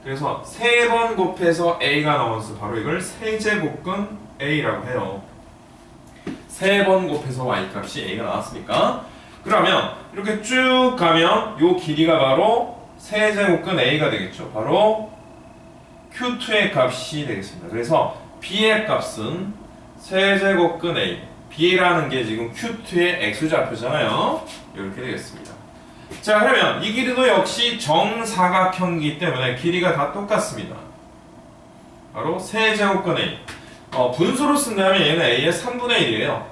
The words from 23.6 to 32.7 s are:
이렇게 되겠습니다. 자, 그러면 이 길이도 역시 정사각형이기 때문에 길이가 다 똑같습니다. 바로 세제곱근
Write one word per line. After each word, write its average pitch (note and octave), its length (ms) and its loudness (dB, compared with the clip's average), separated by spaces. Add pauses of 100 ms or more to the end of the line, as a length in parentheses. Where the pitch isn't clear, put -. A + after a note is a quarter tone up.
이렇게 G2 280 -10
되겠습니다. - 500 -10 (680)
자, G#3+ 180 4
그러면 - 440 4
이 G#3+ 100 -4
길이도 B3 340 2
역시 A#3 520 2
정사각형이기 F#3 1400 0
때문에 C3 380 -2
길이가 E3+ 380 0
다 C#3+ 200 -2
똑같습니다. G3+ 640 -4 (1400)
바로 F3+ 260 -4
세제곱근 G3+ 800 0